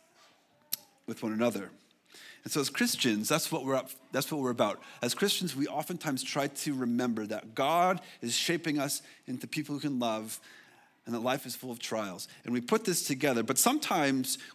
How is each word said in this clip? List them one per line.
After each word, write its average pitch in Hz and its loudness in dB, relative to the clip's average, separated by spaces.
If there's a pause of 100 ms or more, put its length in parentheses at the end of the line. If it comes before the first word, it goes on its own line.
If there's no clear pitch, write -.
(1080)
with 117 -8
one 110 -2
another. 107 0 (720)
And - -8
so 151 2
as 135 0
Christians, 113 2
that's 156 2
what 143 -2
we're 139 2
up, 107 -2 (220)
that's 131 -2
what 151 -2
we're 127 2
about. 113 2 (220)
As 120 0
Christians, 185 0
we 139 0
oftentimes 147 -4
try 143 0
to 143 -4
remember 120 0
that 107 -8
God 170 4 (220)
is 120 -2
shaping 165 0
us 143 0 (240)
into 123 -6
people 147 -4
who 143 -4
can 143 0
love 110 0 (680)
and 113 -2
that 113 -2
life 127 0
is 120 -8
full 127 -10
of 113 -8
trials. 104 -4 (160)
And 120 -2
we 123 2
put 220 2
this 175 0
together, 131 2
but 117 0
sometimes 151 2 (180)